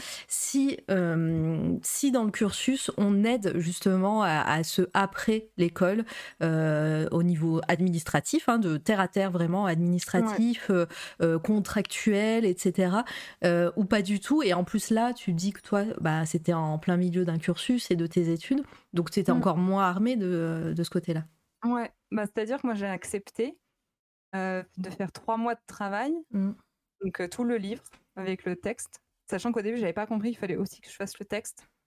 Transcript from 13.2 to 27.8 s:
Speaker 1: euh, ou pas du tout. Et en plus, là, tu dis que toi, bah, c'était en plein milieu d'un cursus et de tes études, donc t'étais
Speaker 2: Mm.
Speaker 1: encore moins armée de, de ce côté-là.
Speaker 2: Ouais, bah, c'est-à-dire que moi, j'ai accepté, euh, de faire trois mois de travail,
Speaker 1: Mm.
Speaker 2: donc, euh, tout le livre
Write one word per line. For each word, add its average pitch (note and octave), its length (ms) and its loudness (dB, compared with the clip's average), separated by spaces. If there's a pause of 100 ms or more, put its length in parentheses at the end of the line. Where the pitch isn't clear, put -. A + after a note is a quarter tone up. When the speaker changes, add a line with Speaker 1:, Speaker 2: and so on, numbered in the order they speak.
Speaker 1:
euh, F3 320 4
ou G#3+ 100 2
pas G#3 180 2
du G3 180 0
tout. D4+ 240 2
Et F3+ 100 4
en F3 80 0
plus, - 280 -2
là, A#3 220 2
tu G3 200 -4
dis F3+ 200 0
que - 80 -14
toi, G3+ 220 0 (180)
bah, D#3+ 240 2
c'était D#3+ 280 0
en D#3 320 0
plein F3 140 2
milieu F3+ 260 0
d'un E3 140 0
cursus A#3 520 -2
et F3+ 60 4
de E3 100 0
tes E3 240 2
études, C4 320 0 (300)
donc E3+ 180 -2
t'étais - 220 2
Speaker 2:
Mm. - 60 6
Speaker 1:
encore F3 180 2
moins F#3+ 280 2
armée G#3 320 2
de, E3 600 -2
de E3+ 60 0
ce E3 80 -4
côté-là. E3 340 -2 (400)
Speaker 2:
Ouais, A#3 260 -2 (200)
bah, G#3 160 -2
c'est-à-dire A3 340 -4
que C4 60 -4
moi, A#3 80 0
j'ai G3+ 120 -4
accepté, G3+ 720 -6 (800)
euh, F#3 260 -2 (140)
de F#3 140 -8
faire F#3 200 -6
trois - 280 -4
mois A#3 160 0
de A#3 120 -12
travail, G#3 460 -4 (200)
Speaker 1:
Mm. G3 180 0 (520)
Speaker 2:
donc, F#3+ 180 -6
euh, F3+ 60 -2
tout F3+ 160 -6
le A#3+ 140 0
livre G#3 260 -6 (340)